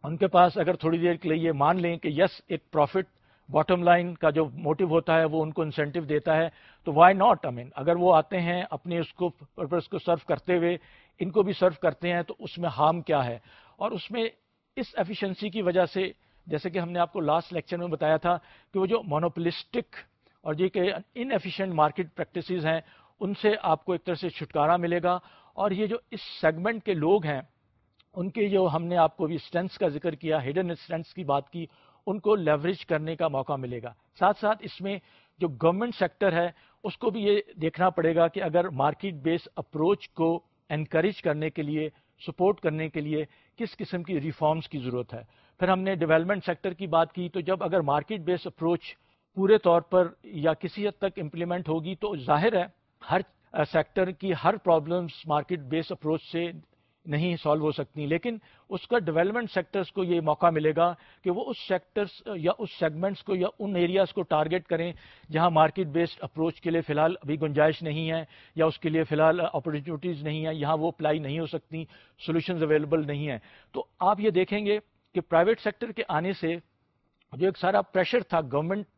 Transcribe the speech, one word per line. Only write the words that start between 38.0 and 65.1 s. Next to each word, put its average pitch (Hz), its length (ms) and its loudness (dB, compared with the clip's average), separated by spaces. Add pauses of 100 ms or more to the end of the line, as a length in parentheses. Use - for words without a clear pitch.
گا 170 140 4
کہ 180 140 -4
اگر 175 260 2
مارکیٹ 151 460 -2
بیس 165 420 -2
اپروچ 170 520 -2
کو 165 340 -2 (260)
انکریج 160 540 -2
کرنے 156 280 -2
کے 160 120 -8
لیے، 151 260 -4 (380)
سپورٹ 180 340 0
کرنے 160 280 -2
کے 156 120 -6
لیے 151 240 -2 (320)
کس 226 200 -8
قسم 180 260 -8
کی 165 180 -4
ریفارمز 156 480 -2
کی 147 100 -8
ضرورت 123 360 -6
ہے۔ 117 80 -12 (360)
پھر 180 100 0
ہم 185 120 2
نے 190 140 -2
ڈیولپمنٹ 165 500 2
سیکٹر 180 300 -4
کی 190 120 -10
بات 165 260 2
کی، 180 160 -6
تو 175 120 -6
جب 175 220 -2
اگر 175 180 2
مارکیٹ 147 400 -2
بیس 170 260 -2
اپروچ 165 340 -2 (540)
پورے 196 240 6
طور 170 220 4
پر 180 280 2 (160)
یا 156 280 -2
کسی 202 360 -6
حد - 100 -8
تک 190 200 -4
امپلیمنٹ 170 500 -6
ہوگی، 160 260 -4
تو 208 220 -6
ظاہر 151 400 2
ہے 175 100 2 (440)
ہر، 185 100 2 (320)
آ، 151 120 0
سیکٹر 180 460 0
کی 185 220 -4 (120)
ہر 202 120 4
پرابلمز 165 540 2 (160)
مارکیٹ 156 320 -2
بیس 151 340 -6
اپروچ 156 400 -4
سے 170 200 -4 (540)
نہیں 165 360 -2
سالو 151 220 2
ہو 151 80 2
سکتی، 147 340 -6
لیکن 170 300 -2 (320)
اس - 200 -10
کا 240 100 2
ڈیولپمنٹ 185 520 0
سیکٹرز 185 420 -4
کو 196 120 -2
یہ 170 160 2
موقع 156 300 2
ملے 156 260 0
گا 170 180 2 (300)
کہ 190 60 0
وہ 202 140 -2
اس 262 140 -6 (100)
سیکٹرز 190 540 -4 (140)
یا 165 220 0
اس 208 200 -8
سیگمنٹس 170 440 -2
کو 196 140 -2
یا 180 100 0 (120)
ان 202 180 -4
ایریاز 175 360 2
کو 196 100 -4
ٹارگٹ 160 460 0
کریں 170 240 -2 (400)